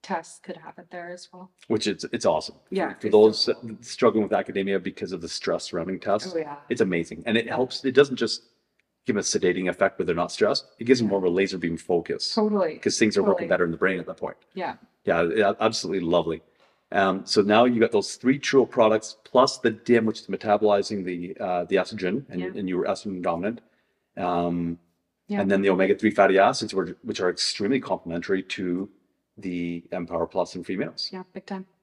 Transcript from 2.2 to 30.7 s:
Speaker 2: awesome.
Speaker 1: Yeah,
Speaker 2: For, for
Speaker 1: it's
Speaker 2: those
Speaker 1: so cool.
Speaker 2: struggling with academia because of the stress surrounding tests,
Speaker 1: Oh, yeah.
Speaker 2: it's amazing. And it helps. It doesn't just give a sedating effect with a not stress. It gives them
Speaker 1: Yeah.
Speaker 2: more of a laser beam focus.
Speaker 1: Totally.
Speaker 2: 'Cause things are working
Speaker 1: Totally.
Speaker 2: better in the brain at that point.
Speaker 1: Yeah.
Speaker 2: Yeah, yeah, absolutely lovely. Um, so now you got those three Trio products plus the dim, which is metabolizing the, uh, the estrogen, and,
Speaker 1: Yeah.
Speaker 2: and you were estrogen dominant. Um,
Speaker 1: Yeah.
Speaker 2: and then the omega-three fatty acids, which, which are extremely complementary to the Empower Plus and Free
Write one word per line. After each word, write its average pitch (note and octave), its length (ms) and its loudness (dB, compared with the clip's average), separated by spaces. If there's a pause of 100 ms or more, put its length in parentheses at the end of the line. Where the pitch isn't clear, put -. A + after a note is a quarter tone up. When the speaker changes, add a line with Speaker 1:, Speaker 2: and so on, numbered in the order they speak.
Speaker 2:
awesome. D#2+ 300 0 (160)
Speaker 1:
Yeah, F3 220 -4
Speaker 2:
For, - 80 -16
for G#2+ 60 -4
Speaker 1:
it's G2+ 40 0
Speaker 2:
those G#2+ 320 8
Speaker 1:
so A2+ 100 0
cool. A2+ 280 -10
Speaker 2:
struggling A2 420 2
with G2 100 -2
academia G2 460 0
because F#2 320 -8
of F2+ 100 -8
the E2+ 80 -10
stress - 360 -4
surrounding F2 340 -6
tests, G#2+ 340 -2
Speaker 1:
Oh, E3 60 -2
yeah. D3 160 -8 (140)
Speaker 2:
it's C3+ 120 0
amazing. F#2 460 0
And A2 100 2
it A#2 100 0
helps. B2 380 -4
It C3 80 -2
doesn't C#3 240 6
just - 280 -4 (600)
give A2 120 0
a - 20 2
sedating F#2 500 0
effect F#2+ 300 0
with E2+ 100 -2
a E2+ 40 0
not F2 180 -2
stress. - 320 2 (160)
It A#2 60 -8
gives B2 140 6
them A2 80 2
Speaker 1:
Yeah. F#2+ 40 0
Speaker 2:
more G2 80 2
of F#2 60 -2
a F2+ 40 4
laser F#2+ 300 0
beam E2 180 -4
focus. - 580 -2
Speaker 1:
Totally. G#3 420 0
Speaker 2:
'Cause - 220 -2
things G#3+ 180 4
are G3 40 4
working - 120 4
Speaker 1:
Totally. E2+ 160 -4
Speaker 2:
better F2 160 2
in E2 60 -2
the E2 60 -6
brain F#2+ 220 0
at E2+ 80 -10
that - 100 -12
point. - 200 -8 (160)
Speaker 1:
Yeah. E3+ 220 -8 (300)
Speaker 2:
Yeah, E2+ 180 2
yeah, G2+ 360 2
absolutely G2 460 -2
lovely. E2 360 0 (500)
Um, F#2+ 340 0
so - 160 2
now G#2+ 240 6
you B2 140 0
got A2 120 4
those G2+ 240 0
three C3 220 0
Trio C3 280 4
products A2 580 2
plus C3 360 2
the A#2 120 2
dim, A2+ 340 2
which G#2+ 160 -4
is - 60 -20
metabolizing G2+ 760 0
the, F2+ 360 -8
uh, F2+ 260 -2
the F#2+ 120 -2
estrogen, F#2 520 -2
and, F2+ 120 -8
Speaker 1:
Yeah. F2+ 140 -6
Speaker 2:
and G2+ 140 -6
you F2 80 -2
were F#2 80 0
estrogen G2 380 -4
dominant. F#2 380 -4 (560)
Um, F2 600 -2 (500)
Speaker 1:
Yeah. G2+ 140 -4
Speaker 2:
and G2 80 0
then G2 120 4
the G2 80 2
omega-three F#2+ 420 2
fatty F#2+ 260 4
acids, G#2+ 360 2
which, F2+ 200 -2 (100)
which A2 180 -8
are F2+ 80 2
extremely G#2+ 500 -2
complementary F2 640 -4 (140)
to F#2 300 -4 (500)
the F2 540 -6
Empower E2+ 360 -4
Plus F2+ 260 -4
and F2+ 100 -10
Free - 120 -6